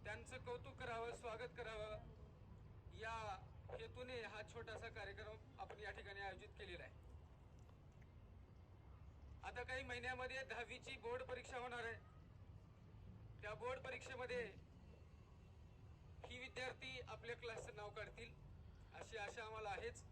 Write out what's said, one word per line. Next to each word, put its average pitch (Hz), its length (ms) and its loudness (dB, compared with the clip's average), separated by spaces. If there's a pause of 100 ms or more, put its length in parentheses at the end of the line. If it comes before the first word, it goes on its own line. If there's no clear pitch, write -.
त्यांचं 240 420 0
कौतुक 247 340 2
करावं, 233 360 4
स्वागत 226 420 0
करावं, 214 460 2 (960)
या 226 140 4 (580)
हेतूने 240 520 0
हा 214 180 0 (120)
छोटासा 226 360 0
कार्यक्रम 202 720 -2
आपण 202 200 -2
या 208 120 0
ठिकाणी 196 300 0
आयोजित 196 380 0
केलेला 180 240 0
आहे. 127 100 -6 (2500)
आता 240 200 4
काही 254 200 6
महिन्यामध्ये 254 600 6
दहावीची 240 560 0
बोर्ड 247 220 6
परीक्षा 254 340 2
होणार 240 280 4
आहे. 226 120 4 (1400)
त्या 208 140 2
बोर्ड 254 260 4
परीक्षेमध्ये 247 600 2 (1900)
ही 247 100 -2
विद्यार्थी 254 680 0
आपल्या 226 300 0
क्लासचं 226 380 -2
नाव 208 160 0
काढतील 214 420 -2 (600)
अशी - 240 -2
आशा 214 260 2
आम्हाला 220 260 2
आहेच 214 420 2